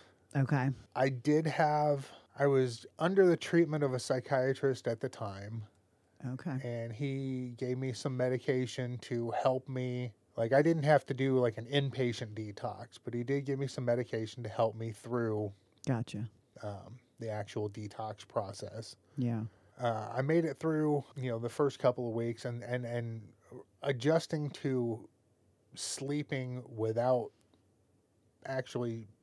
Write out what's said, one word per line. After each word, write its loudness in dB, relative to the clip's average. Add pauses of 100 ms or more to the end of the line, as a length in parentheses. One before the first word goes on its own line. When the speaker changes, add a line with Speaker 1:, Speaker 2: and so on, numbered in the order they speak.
(360)
Speaker 1:
Okay. 4 (260)
Speaker 2:
I 4
did 2
have, 2 (300)
I 6
was 2 (120)
under 6
the 8
treatment 4
of 2
a 0
psychiatrist 0
at -2
the -2
time. -8 (600)
Speaker 1:
Okay. -4
Speaker 2:
And -6
he -4
gave -2
me -2
some -4
medication 0
to -2
help 0
me. -4 (240)
Like, 2
I 8
didn't 4
have 6
to -2
do, 4
like, 4
an -8
inpatient 0
detox, -8
but -8
he 0
did 0
give -2
me -2
some -6
medication 0
to -6
help 2
me -6
through -2 (340)
Speaker 1:
Gotcha. -2 (340)
Speaker 2:
um, -10 (220)
the -6
actual -4
detox -10
process. -8 (220)
Speaker 1:
Yeah. -2 (340)
Speaker 2:
Uh, -2
I -2
made 2
it -4
through, 2 (140)
you -4
know, -2
the -4
first 0
couple 2
of -2
weeks -2
and, -6
and, -4
and -6 (640)
adjusting 0
to -2 (680)
sleeping -4 (100)
without 4 (1120)
actually -4 (160)